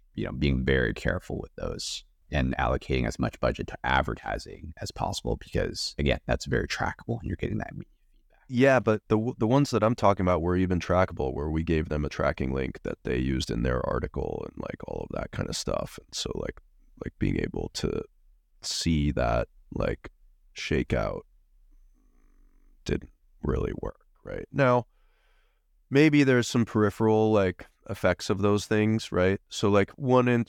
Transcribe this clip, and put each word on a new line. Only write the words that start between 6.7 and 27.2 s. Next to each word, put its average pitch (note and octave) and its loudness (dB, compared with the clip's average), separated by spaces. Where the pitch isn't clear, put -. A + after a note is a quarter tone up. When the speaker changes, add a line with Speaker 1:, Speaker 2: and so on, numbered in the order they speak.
Speaker 1:
and - -14
you're G2+ -4
getting - -4
that - -8
immediate - -14
feedback. - -20
Speaker 2:
Yeah, C3 6
but A2 2
the G#2+ 4
w-, A2+ -2
the A2 2
ones C#3 4
that G#2 2
I'm A#2 2
talking G2+ 4
about F2+ 4
were F2+ 0
even F#2 2
trackable, E2+ 0
where C#2+ -4
we D#2+ 0
gave D#2+ 2
them D2+ 0
a C#2+ -4
tracking C#2 -2
link C2 -4
that - -6
they B1+ -2
used B1+ -2
in A#1 -2
their B1 0
article G1+ -4
and, G1+ -12
like, G1+ -8
all G1+ -8
of G1+ -6
that G1+ -6
kind G1+ -4
of - -6
stuff. - -4
And - -20
so, - -6
like, G1+ -8
like, - -8
being G1+ 0
able G1+ -4
to - -4
see D2 0
that, A#1+ 0
like, - -4
shakeout G#1+ -2
didn't - -4
really - -2
work, - -10
right? G1+ -12
Now, B2 2
maybe D3 6
there's B2 4
some A#2 2
peripheral, A2 4